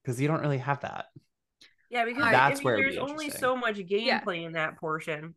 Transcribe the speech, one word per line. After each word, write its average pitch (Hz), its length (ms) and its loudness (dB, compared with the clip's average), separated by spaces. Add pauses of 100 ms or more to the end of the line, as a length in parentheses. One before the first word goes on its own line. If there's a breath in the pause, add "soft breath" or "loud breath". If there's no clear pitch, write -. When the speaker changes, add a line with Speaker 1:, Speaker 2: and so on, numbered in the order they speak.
Speaker 1:
'cause 123 160 -4
you 143 60 2
don't 151 140 0
really 143 180 2
have 139 220 -2
that. - 260 -8 (800 soft breath)
Speaker 2:
Yeah, 233 160 -2
because 240 200 0
Speaker 3:
I 226 80 4
Speaker 1:
That's 139 200 8
Speaker 2:
I - 60 -2
mean, 277 60 -4
Speaker 1:
where 123 100 4
it - 40 4
would - 60 2
Speaker 2:
there's - 100 0
Speaker 1:
be - 60 -4
Speaker 2:
only 294 260 -4
Speaker 1:
interesting. - 140 -6
Speaker 2:
so 254 160 2
much 226 220 -2
Speaker 3:
Yeah. 202 420 0
Speaker 2:
gameplay 170 240 -4
in 165 80 -8
that 156 240 -2
portion. 160 600 -6